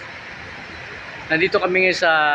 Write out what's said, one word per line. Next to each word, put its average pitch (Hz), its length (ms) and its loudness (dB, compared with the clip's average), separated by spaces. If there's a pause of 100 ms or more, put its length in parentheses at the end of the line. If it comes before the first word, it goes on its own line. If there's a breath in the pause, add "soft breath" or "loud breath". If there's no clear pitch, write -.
(1300)
Nandito 175 320 4
kami 185 240 2
ngayon 180 160 2
sa 170 100 6 (240)